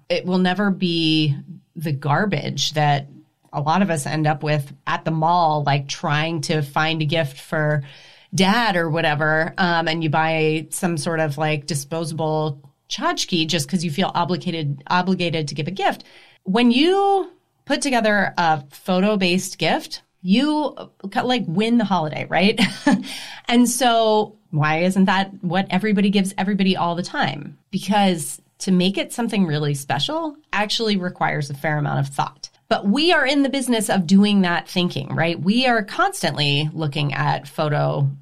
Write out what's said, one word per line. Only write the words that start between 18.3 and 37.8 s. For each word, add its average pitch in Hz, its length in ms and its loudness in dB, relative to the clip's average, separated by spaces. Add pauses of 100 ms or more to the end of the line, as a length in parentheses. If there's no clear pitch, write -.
a 156 320 2
photo-based 185 880 0
gift, 226 440 -2 (200)
you, 277 560 2
uh, - 100 -14 (220)
ca-, - 140 -4
like, 247 240 0
win 214 300 2
the 214 80 2
holiday, 160 440 -2
right? 202 300 2 (260)
<laughs> 247 120 4 (500)
And 240 220 4
so 226 680 2 (140)
why 151 280 0
isn't 185 260 4
that 196 260 2 (120)
what 185 260 -2
everybody 208 400 2
gives 196 280 0
everybody 190 400 0
all 170 180 -2
the 175 80 -4
time? 160 540 -6 (140)
Because 190 680 0 (180)
to 190 120 -2
make 185 260 4
it 311 140 -4
something 214 340 -2
really 147 280 0
special 285 640 -4 (160)
actually 214 420 0
requires 156 540 -2
a 143 40 -10
fair 151 240 -2
amount 143 220 -2
of 139 140 -4
thought. - 360 -6 (200)
But 202 180 0
we 294 240 4
are 294 140 2
in 285 180 2
the 269 60 0
business 247 400 0
of 180 180 0
doing 196 340 6
that 175 280 0
thinking, 175 440 -2
right? 165 260 0
We 220 280 2
are 226 160 2
constantly 151 920 -2
looking 147 400 -4
at 147 340 -2
photo, 147 640 -2 (120)